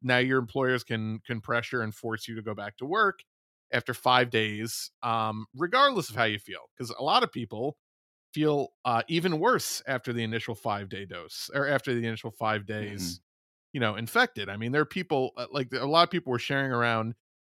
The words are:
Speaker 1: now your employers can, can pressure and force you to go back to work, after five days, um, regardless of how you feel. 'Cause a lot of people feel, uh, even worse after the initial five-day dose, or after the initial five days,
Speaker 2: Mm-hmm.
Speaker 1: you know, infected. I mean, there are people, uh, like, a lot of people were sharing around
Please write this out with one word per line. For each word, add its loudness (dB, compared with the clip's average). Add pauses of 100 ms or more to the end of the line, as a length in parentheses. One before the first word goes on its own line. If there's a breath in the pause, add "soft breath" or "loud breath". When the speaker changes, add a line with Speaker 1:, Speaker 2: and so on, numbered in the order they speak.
Speaker 1:
now 4
your 4
employers 0
can, -4
can -8
pressure -2
and -6
force -8
you -10
to -10
go -6
back -10
to -10
work, 2 (540)
after 0
five 4
days, -2 (120)
um, -2
regardless 2
of -10
how 4
you 2
feel. -14
'Cause -8
a -6
lot 4
of 0
people -6 (560)
feel, 2 (160)
uh, 2
even 0
worse 2
after -2
the -2
initial -4
five-day -6
dose, -12
or 0
after 2
the 0
initial -6
five -2
days, -6 (160)
Speaker 2:
Mm-hmm. -20 (540)
Speaker 1:
you -2
know, 2
infected. 0
I -6
mean, -4
there 4
are -2
people, 0
uh, -8
like, -4
a -2
lot 8
of 2
people -2
were 2
sharing 0
around 2 (400)